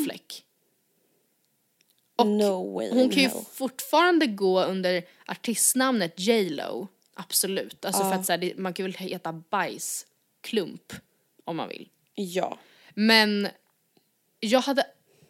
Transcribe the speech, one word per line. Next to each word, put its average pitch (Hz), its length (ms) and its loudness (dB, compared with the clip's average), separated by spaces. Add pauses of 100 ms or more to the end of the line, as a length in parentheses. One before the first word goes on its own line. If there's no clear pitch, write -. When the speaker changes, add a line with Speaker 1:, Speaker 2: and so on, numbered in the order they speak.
Speaker 1:
Affleck. - 420 -10 (1700)
Och 240 100 6
Speaker 2:
No 202 480 0
way 113 160 -4
Speaker 1:
hon 254 180 4
kan 196 100 0
ju 269 60 6
Speaker 2:
in 254 60 2
hell. - 220 -8
Speaker 1:
fortfarande 320 760 2
gå 190 360 2
under 180 400 0 (240)
artistnamnet 233 920 0
J 202 300 2
Lo. 117 380 -6 (260)
Absolut. 190 680 -4
Alltså 196 180 0
Speaker 2:
Ja. 190 80 2
Speaker 1:
för 190 80 0
att 190 80 -4
så 180 60 2
här, 165 60 0
det, 180 200 -4
man 185 160 -6
kan 190 100 -6
väl 190 100 -6
heta 175 380 -8
Bajsklump - 1600 -6 (520)
om 165 120 -8
man 131 120 -6
vill. - 200 -14 (260)
Speaker 2:
Ja. 185 440 -4 (360)
Speaker 1:
Men 208 540 4 (920)
jag 233 200 4
hade 269 260 0 (440)